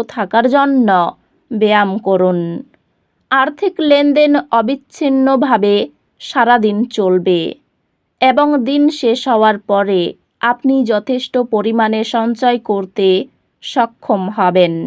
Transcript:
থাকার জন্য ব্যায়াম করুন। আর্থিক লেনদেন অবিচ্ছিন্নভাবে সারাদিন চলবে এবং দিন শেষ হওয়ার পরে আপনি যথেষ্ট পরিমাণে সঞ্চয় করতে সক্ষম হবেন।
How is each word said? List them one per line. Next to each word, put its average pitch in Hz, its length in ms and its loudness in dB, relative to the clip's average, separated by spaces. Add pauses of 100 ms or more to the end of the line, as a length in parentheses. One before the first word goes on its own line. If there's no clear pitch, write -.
থাকার 226 400 -2
জন্য 269 400 2 (640)
ব্যায়াম 208 480 0
করুন। 185 400 0 (920)
আর্থিক 294 500 -2
লেনদেন 294 520 2 (200)
অবিচ্ছিন্নভাবে 262 1200 0 (460)
সারাদিন 226 560 0 (140)
চলবে 185 500 0 (800)
এবং 262 260 2 (180)
দিন 285 260 0
শেষ 240 380 -2
হওয়ার 214 280 2 (100)
পরে 196 340 0 (420)
আপনি 240 320 -2 (100)
যথেষ্ট 226 500 -4 (160)
পরিমাণে 220 540 0
সঞ্চয় 240 540 -2
করতে 196 500 -2 (540)
সক্ষম 226 680 -4
হবেন। 180 440 2 (120)